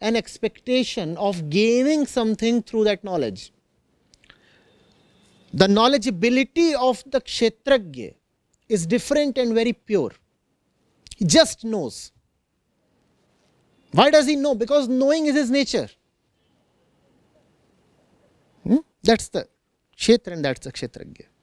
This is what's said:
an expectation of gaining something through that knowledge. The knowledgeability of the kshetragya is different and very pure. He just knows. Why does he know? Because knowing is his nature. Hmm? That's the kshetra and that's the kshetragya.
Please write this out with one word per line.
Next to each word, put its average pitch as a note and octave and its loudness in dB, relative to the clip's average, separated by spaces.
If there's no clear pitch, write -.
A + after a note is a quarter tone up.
an A3+ -2
expectation A3 -4
of F3+ -4
gaining B3 2
something A3+ -2
through A3 -2
that G#3 -2
knowledge. C#3 -6
The F#3 2
knowledgeability B3 2
of B3+ -2
the C4+ -4
kshetragya G3+ -4
is F3+ -2
different C#4 0
and A#3+ 0
very A#3 0
pure. D#3+ -4
He G#3 -4
just A3+ 2
knows. G3+ -8
Why A#3+ 6
does D4+ 6
he D4+ 2
know? C#4 -2
Because B3 0
knowing C#4 0
is C#4 2
his C4+ 0
nature. B3 -2
Hmm? A3+ 2
That's A3+ 0
the - -8
kshetra A3 2
and D#3+ -8
that's C3+ -4
the C3+ -16
kshetragya. - -14